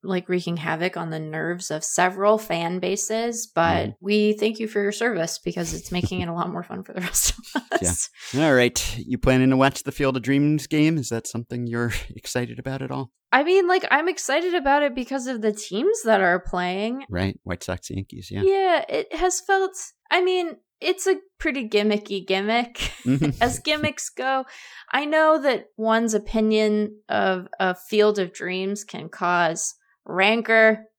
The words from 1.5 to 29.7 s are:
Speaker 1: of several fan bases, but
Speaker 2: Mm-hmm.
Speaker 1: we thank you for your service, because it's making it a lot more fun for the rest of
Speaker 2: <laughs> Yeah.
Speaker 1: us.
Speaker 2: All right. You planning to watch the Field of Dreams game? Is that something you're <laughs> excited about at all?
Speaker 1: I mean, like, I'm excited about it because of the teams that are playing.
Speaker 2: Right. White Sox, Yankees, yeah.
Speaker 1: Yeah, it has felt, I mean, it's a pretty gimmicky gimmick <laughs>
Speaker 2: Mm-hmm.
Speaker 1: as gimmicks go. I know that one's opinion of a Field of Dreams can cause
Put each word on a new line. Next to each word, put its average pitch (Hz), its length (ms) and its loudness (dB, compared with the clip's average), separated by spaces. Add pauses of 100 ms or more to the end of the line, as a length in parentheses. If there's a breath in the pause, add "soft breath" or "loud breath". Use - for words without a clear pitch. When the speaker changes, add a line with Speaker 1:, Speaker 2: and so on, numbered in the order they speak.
Speaker 1:
of 156 140 -6
several 196 540 2
fan 175 420 -4
bases, 220 680 -4
but - 160 0 (240)
Speaker 2:
Mm-hmm. 107 40 -6 (100)
Speaker 1:
we 208 340 4
thank 214 240 -2
you 226 100 -4
for 208 140 -2
your 202 100 0
service, 208 460 -2
because 170 360 -6
it's - 180 -10
making 180 300 -2
it 170 60 -6
a 170 40 -6
lot 170 180 -4
more 175 140 -8
fun - 200 -12
for - 80 -20
the - 80 -8
rest - 340 -2 (200)
of 269 160 -2
Speaker 2:
<laughs> - 120 0
Yeah. 87 80 0
Speaker 1:
us. - 200 -4 (260 loud breath)
Speaker 2:
All 151 180 4
right. 123 440 2
You 123 200 -6
planning 131 320 4
to 131 60 4
watch 135 280 2
the 139 80 -6
Field 135 240 0
of 127 80 -4
Dreams 143 440 2
game? 156 300 2
Is 127 120 -4
that 113 180 -4
something 120 400 -6
you're 117 240 0 (100)
<laughs> - 140 -14
excited 117 440 -6
about 131 220 -8
at 135 100 -8
all? 135 180 -6 (220)
Speaker 1:
I 262 120 4
mean, 370 240 4
like, 370 220 2
I'm 320 180 2
excited 339 460 -2
about 285 280 4
it 277 120 0
because 254 340 -6
of 247 120 -6
the 214 120 0
teams 262 520 -2
that 220 160 4
are 180 200 4
playing. 196 680 -4
Speaker 2:
Right. 98 360 -2
White 87 200 -6
Sox, - 260 -6
Yankees, 95 400 -10
yeah. 98 120 -4
Speaker 1:
Yeah, 381 460 2
it - 260 -4
has 349 260 0
felt, 381 320 0 (380)
I 339 120 4
mean, 359 340 0 (240)
it's 370 260 -2
a - 100 2 (220)
pretty 254 300 -4
gimmicky 208 580 0
gimmick 220 480 0
<laughs> - 320 -8
Speaker 2:
Mm-hmm. 135 240 2 (120)
Speaker 1:
as 247 180 0
gimmicks 302 500 -4
go. 262 340 -2 (480 loud breath)
I 285 140 2
know 311 360 4
that 262 240 0 (100)
one's 220 380 2
opinion 214 960 2
of 190 380 0 (120)
a 185 160 2
Field 208 460 2
of 180 120 -2
Dreams 190 520 -4
can 190 240 -12
cause 175 680 0 (300)